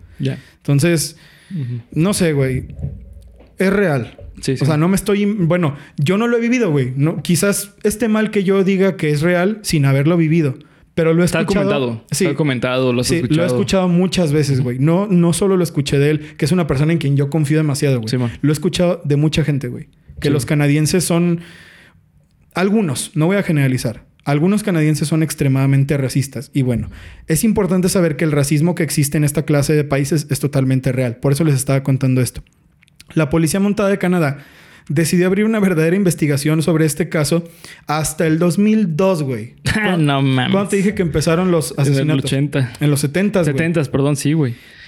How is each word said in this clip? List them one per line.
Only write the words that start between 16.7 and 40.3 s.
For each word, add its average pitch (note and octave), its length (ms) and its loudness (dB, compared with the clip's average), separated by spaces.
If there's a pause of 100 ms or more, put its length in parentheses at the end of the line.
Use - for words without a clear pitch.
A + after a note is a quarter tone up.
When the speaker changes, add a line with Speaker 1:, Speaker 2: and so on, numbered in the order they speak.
Speaker 2:
en E3+ 60 0
quien C#3+ 180 0
yo C#3 140 0
confío D#3 260 0
demasiado, C#3+ 420 0
güey. A2 100 -6
Speaker 1:
Sí, B2+ 80 -2
man. A#2+ 140 0 (100)
Speaker 2:
Lo C#3+ 100 2
he - 20 2
escuchado F3 500 0
de C#3+ 120 0
mucha D3+ 280 2
gente, C3+ 260 -2
güey. A#2+ 160 -12 (340)
Que - 80 -2
Speaker 1:
Sí. D3 60 2
Speaker 2:
los D3 120 0
canadienses D3 580 2
son, E3+ 360 0 (1120)
algunos, F#3+ 600 0
no D3+ 120 2
voy F#3+ 100 2
a G3 60 0
generalizar, C3+ 600 -2 (200)
algunos F3 380 0
canadienses D#3 440 0
son D#3+ 160 0
extremadamente C#3 720 2
racistas. C3 560 -4
Y C#3 80 0
bueno, A#2 280 -2 (380)
es D#3+ 160 0
importante F#3+ 460 2
saber F3 260 0
que C#3 100 -2
el D#3 60 0
racismo D3 440 2
que - 80 -2
existe C#3+ 340 -2
en D3+ 60 2
esta D3 200 0
clase D3 300 0
de D3+ 100 2
países C#3+ 460 -2
es - 100 -2
totalmente C3 520 0
real. B2 260 -2
Por C#3 160 0
eso C#3+ 100 0
les D3+ 120 2
estaba C3+ 280 -2
contando C3 380 0
esto. - 220 -6 (720)
La D#3 140 0
Policía E3 300 0
Montada G3+ 300 0
de G3+ 80 0
Canadá F3 400 0 (520)
decidió E3+ 380 2
abrir G3+ 180 0
una A3 140 0
verdadera E3+ 360 2
investigación D#3 640 0
sobre D#3+ 240 2
este D#3 240 -2
caso E3 340 0 (440)
hasta D3+ 400 -2
el D#3+ 120 2
dos F3 180 0
mil G#3 380 2
dos, F#3 280 0
güey. B2 400 -8
Speaker 1:
<laughs> - 100 -2
Speaker 2:
¿Cuándo G#3 240 0
Speaker 1:
No C#3+ 240 2
mames. C3 300 2